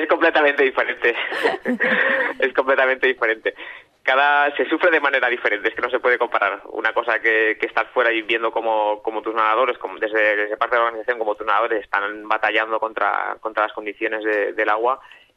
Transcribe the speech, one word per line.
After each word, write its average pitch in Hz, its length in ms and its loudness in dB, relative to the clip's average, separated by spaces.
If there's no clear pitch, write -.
es 160 60 -2
completamente 156 560 4
diferente. 120 500 0
<laughs> 523 760 0
Es 131 140 0
completamente 131 520 2
diferente. 113 480 0
Cada, 143 540 4
se 127 120 0
sufre 165 220 2
de 160 80 4
manera 135 300 2
diferente, 110 400 -2
es 110 80 -2
que - 60 -8
no 120 80 -2
se 123 100 -2
puede 123 180 2
comparar. 101 420 0
Una 110 200 -2
cosa 113 280 -2
que, 110 400 2
que 117 60 0
estar 113 260 -2
fuera 120 180 2
y 113 120 0
viendo 113 280 -2
cómo, 107 540 0
cómo 110 180 -4
tus 110 100 -4
nadadores, 113 460 2
como 95 220 -10
desde, 107 340 2
desde 104 220 -2
parte 117 180 -2
de 120 60 4
la 117 80 2
organización, 117 320 -4
como 107 160 -2
tus 110 100 -12
nadadores 110 380 0
están 107 420 -4
batallando 110 540 0
contra, 101 600 -2
contra 107 240 -2
las 107 80 -4
condiciones 110 520 -6
de, 104 300 0
del 107 140 0
agua, 117 300 0